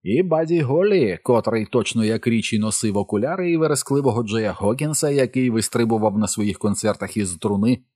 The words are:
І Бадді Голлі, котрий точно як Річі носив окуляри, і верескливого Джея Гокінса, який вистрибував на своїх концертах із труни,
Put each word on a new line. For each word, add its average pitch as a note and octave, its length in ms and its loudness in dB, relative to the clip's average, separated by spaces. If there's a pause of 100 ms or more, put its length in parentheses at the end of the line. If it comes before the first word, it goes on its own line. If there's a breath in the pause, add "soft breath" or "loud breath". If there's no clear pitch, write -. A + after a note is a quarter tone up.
І A#2+ 200 0
Бадді E3 380 0
Голлі, D3 640 2
котрий A2+ 420 2
точно A2+ 400 0
як A2 220 -2
Річі A2+ 320 0
носив G#2+ 380 -2
окуляри, D3 540 -2
і E3 60 2
верескливого C#3 640 0
Джея G#2+ 280 -2
Гокінса, C#3+ 580 -2
який B2+ 400 0
вистрибував A2 680 0
на G#2+ 100 2
своїх G#2 320 -2
концертах G2+ 580 -2
із F#2 180 -2
труни, G#2+ 480 0 (120)